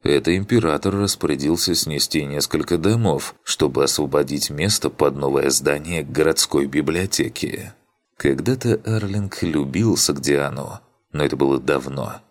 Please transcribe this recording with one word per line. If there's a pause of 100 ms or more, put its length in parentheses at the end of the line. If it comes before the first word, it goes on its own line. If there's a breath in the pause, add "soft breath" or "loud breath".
Это
император
распорядился
снести
несколько
домов,
чтобы
освободить
место
под
новое
здание
городской
библиотеки. (420)
Когда-то
Арлинг
любил
Сагдиану, (320)
но
это
было
давно.